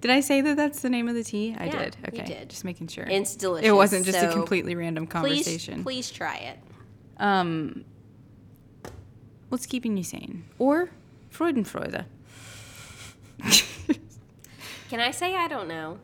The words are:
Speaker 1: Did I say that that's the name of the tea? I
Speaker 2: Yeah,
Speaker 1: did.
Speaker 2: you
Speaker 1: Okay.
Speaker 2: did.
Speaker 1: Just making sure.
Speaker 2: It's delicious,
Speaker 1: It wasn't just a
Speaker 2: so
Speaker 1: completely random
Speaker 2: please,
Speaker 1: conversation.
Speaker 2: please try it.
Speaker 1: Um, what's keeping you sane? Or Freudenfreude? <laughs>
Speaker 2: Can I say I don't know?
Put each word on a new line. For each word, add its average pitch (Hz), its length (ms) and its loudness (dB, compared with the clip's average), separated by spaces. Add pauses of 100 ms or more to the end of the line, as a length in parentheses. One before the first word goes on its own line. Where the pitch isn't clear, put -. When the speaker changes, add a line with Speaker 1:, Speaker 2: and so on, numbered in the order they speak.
Speaker 1:
Did 240 80 2
I 262 100 8
say 277 220 4
that 294 160 4
that's 294 240 2
the 254 80 2
name 240 180 0
of 240 60 -2
the 233 100 -2
tea? 220 340 -4
I - 60 -6
Speaker 2:
Yeah, 294 200 -2
Speaker 1:
did. - 120 -6 (160)
Speaker 2:
you 233 80 -8
Speaker 1:
Okay. - 60 -8
Speaker 2:
did. - 240 -10
Speaker 1:
Just - 140 -14
making 175 240 -8
sure. - 160 -10
Speaker 2:
It's 196 300 0
delicious, 180 320 0
Speaker 1:
It 214 60 8
wasn't 196 320 8
just 185 140 2
a 175 120 4
Speaker 2:
so - 20 2
Speaker 1:
completely 170 420 2
random 165 320 -2
Speaker 2:
please, 160 60 -12
Speaker 1:
conversation. 170 720 -2
Speaker 2:
please 254 280 -6
try - 260 -6
it. 120 220 -12 (600)
Speaker 1:
Um, 175 680 0 (1600)
what's 254 160 -4
keeping 240 320 -2
you 185 80 0
sane? - 400 -10 (140)
Or 302 320 4 (420)
Freudenfreude? - 720 -2 (1400)
<laughs> - 60 -6 (1400)
Speaker 2:
Can 233 120 -4
I 240 100 4
say 359 240 -2
I 349 140 2
don't 233 200 -4
know? 160 360 -8